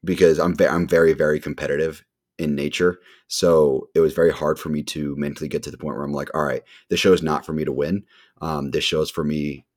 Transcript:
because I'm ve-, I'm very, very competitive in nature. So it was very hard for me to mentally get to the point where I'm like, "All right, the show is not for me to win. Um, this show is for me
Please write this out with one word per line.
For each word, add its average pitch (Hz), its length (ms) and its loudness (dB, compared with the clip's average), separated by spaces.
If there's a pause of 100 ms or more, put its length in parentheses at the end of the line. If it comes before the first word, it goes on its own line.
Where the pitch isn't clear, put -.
because 82 340 4
I'm 82 160 0
ve-, 82 120 2
I'm 85 200 0
very, 82 280 4
very 76 260 0
competitive 76 640 -4 (320)
in 76 180 -2
nature. 73 440 0 (300)
So 78 680 4
it - 60 4
was 80 120 4
very 82 200 4
hard 76 260 -2
for - 100 -10
me 76 140 -4
to 73 340 -6
mentally 73 320 -6
get 73 140 -6
to 73 80 -12
the - 80 -16
point 76 180 -8
where 71 80 -6
I'm 71 80 -6
like, 71 220 -6
"All 76 100 0
right, 67 180 -4 (280)
the - 80 0
show 95 160 6
is 80 80 0
not 76 240 -2
for 80 80 -6
me 78 100 -2
to 73 80 -4
win. 80 320 -2 (380)
Um, 73 300 -6
this - 120 -2
show 80 160 0
is 78 100 -2
for 80 140 -4
me 73 400 -4 (120)